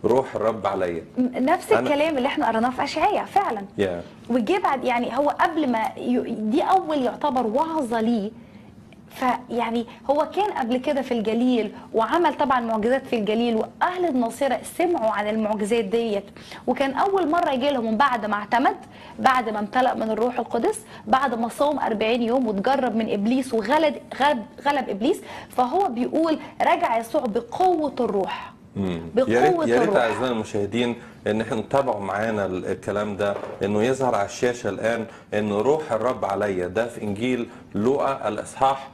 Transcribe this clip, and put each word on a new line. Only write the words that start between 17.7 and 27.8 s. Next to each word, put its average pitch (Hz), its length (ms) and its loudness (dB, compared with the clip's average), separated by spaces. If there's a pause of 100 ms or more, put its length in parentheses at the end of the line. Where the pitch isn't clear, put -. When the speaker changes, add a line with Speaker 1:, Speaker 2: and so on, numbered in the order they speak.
Speaker 2:
بعد 247 280 2
ما 208 100 -2
اعتمد، 240 400 2 (440)
بعد 254 300 2
ما 214 100 -2
امتلأ 254 340 2
من 220 180 -2
الروح 240 280 0
القدس، 240 400 0 (280)
بعد 262 320 2
ما 226 100 0
صام 285 300 0
أربعين 226 420 0
يوم 240 260 2
وتجرب 233 480 2
من 226 180 0
إبليس 233 400 0
وغلب، 254 420 2 (260)
غلب، 269 240 2 (200)
غلب 277 240 0
إبليس، 233 320 0 (280)
فهو 302 400 2
بيقول 285 500 0 (220)
رجع 277 360 4
يسوع 233 240 0
بقوة 269 800 0